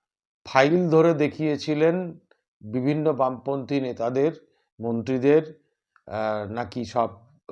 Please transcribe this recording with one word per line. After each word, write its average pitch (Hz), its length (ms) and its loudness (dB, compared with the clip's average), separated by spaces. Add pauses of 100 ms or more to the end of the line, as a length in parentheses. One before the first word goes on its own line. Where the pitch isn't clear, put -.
(440)
ফাইল 156 460 4
ধরে 160 240 6
দেখিয়েছিলেন 156 1040 0 (420)
বিভিন্ন 139 520 -2
বামপন্থী 131 680 -2
নেতাদের, 127 520 -2 (480)
মন্ত্রীদের, 123 600 2 (640)
আহ, 107 460 -4
নাকি 117 320 -6
সব, 117 260 -2 (420)